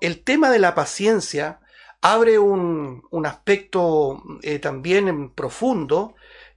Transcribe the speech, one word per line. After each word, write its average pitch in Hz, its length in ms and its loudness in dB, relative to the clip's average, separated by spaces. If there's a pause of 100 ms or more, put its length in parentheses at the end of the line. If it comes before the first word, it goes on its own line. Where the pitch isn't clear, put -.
el 170 200 -4
tema 277 300 2
de 233 80 4
la 175 160 2
paciencia 165 840 -2 (400)
abre 220 380 4
un, 170 720 0
un 165 160 -4
aspecto, 165 960 0 (200)
eh, 147 180 -6
también 156 480 -2
en 147 260 -6
profundo 185 800 -2 (420)